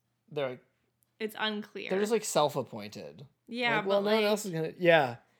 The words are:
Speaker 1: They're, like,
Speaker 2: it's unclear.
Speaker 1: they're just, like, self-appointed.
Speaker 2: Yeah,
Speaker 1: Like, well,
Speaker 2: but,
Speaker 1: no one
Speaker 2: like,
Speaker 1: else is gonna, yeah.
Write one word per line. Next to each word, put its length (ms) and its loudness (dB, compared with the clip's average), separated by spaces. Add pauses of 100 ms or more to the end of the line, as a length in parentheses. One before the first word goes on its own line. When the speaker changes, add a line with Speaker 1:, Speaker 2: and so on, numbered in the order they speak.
(300)
Speaker 1:
They're, 200 -4
like, 140 -14 (540)
Speaker 2:
it's 200 -8
unclear. 520 -6
Speaker 1:
they're 80 0
just, 140 0
like, 120 0
self-appointed. 1000 -4 (220)
Speaker 2:
Yeah, 300 0
Speaker 1:
Like, 80 -2
well, 140 4
Speaker 2:
but, 100 0
Speaker 1:
no 40 6
one 80 4
Speaker 2:
like, 80 2
Speaker 1:
else 160 0
is 60 -6
gonna, 260 -4
yeah. 380 6 (240)